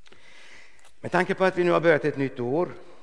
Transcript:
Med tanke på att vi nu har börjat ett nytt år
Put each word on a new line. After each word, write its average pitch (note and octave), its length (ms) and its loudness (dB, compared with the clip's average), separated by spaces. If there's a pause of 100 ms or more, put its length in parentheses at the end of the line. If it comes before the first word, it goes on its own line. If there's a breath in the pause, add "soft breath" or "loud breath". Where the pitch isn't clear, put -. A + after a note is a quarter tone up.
(1000 loud breath)
Med - 120 -10
tanke F3+ 240 2
på F#3+ 80 0
att F#3 140 4
vi F3+ 60 4
nu F3 80 4
har E3+ 100 4
börjat D#3 240 6
ett D3 120 -2
nytt C3+ 220 -2
år B2+ 340 -2 (280 loud breath)